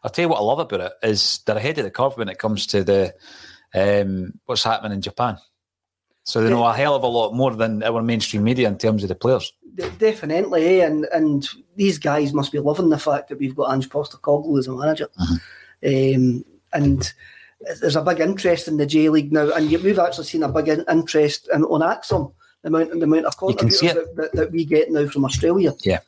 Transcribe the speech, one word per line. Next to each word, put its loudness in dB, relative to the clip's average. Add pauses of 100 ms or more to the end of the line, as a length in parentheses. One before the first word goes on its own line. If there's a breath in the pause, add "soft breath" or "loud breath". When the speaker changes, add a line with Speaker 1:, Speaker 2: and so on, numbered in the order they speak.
Speaker 1:
I'll -8
tell -2
you 0
what 0
I 0
love 0
about -4
it -8 (100)
is -2
they're 0
ahead -4
of -2
the -6
curve -2
when -6
it -12
comes -2
to 0
the, 2 (600 loud breath)
um, 0 (140)
what's -2
happening -2
in -6
Japan. -4 (880)
So -2
they 4
know 2
Speaker 2:
Yeah. 4
Speaker 1:
a -2
hell 2
of -2
a 2
lot 0
more 0
than -2
our 0
mainstream -2
media 2
in -2
terms 0
of -4
the -4
players. 0 (220)
Speaker 2:
De-, -8
definitely, 0
eh? 4
And, -2
and 0 (280)
these 0
guys 0
must -2
be -4
loving 2
the 2
fact -2
that -12
we've -4
got -2
Ange -2
Postecoglou -2
as 0
a -8
manager. -4 (120)
Speaker 1:
Mm-hmm. -2
Speaker 2:
Um, 2 (280)
and 2 (680 loud breath)
there's 0
a 0
big 0
interest 0
in -2
the 2
J 4
League 2
now, 2
and 0
you, 2
we've 2
actually -2
seen -4
a -2
big 0
in-, 0
interest 2
in, 2
on 0
Axum, -2 (300 soft breath)
the -8
amount, 2
the -2
amount 4
of -2 (140)
Speaker 1:
You 0
can 2
see 2
Speaker 2:
contributors 0
Speaker 1:
it. -14
Speaker 2:
that, -6
that, -2
that -2
we -2
get 2
now 0
from -2
Australia. 0 (100)
Speaker 1:
Yeah. 0